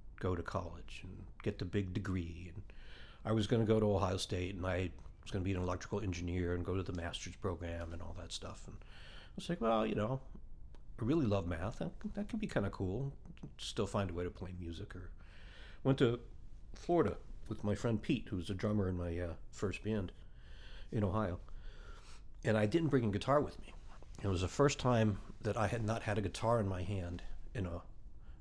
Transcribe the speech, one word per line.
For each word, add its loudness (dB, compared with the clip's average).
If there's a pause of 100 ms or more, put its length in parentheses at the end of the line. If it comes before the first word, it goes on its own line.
(200)
go 2
to 0
college -6
and -10 (160)
get 0
the -2
big 0
degree. -2
And -8 (640)
I 2
was 4
gonna 6
go 8
to 6
Ohio 4
State, 0
and -4
I 2 (320)
was -10
gonna 0
be 2
an 2
electrical 0
engineer 2
and 0
go 0
to 2
the -4
master's -4
program -4
and -4
all -6
that -8
stuff. -8
And -8
I -14 (500)
was -6
like, -2
"Well, 6
you 2
know, 0 (800)
I -2
really 4
love 4
math. -2
That, -2 (220)
that -2
can -2
be -2
kinda 2
cool. -2 (440)
Still -2
find 0
a -4
way 0
to -2
play -8
music." -6
Or -8 (760)
went 4
to 6 (560)
Florida 4 (300)
with -4
my 2
friend 2
Pete, 0
who -2
was -2
a -2
drummer 2
in 0
my, -2
uh, -2 (160)
first -2
band 0 (800)
in 4
Ohio. 2 (1040)
And 6
I 6
didn't 4
bring 6
a 4
guitar 6
with -2
me. -10 (500)
It 0
was 4
the 4
first 6
time 6 (220)
that 0
I 4
had 0
not 2
had 2
a 4
guitar 4
in 2
my 0
hand -2 (320)
in -2
a, -4 (600)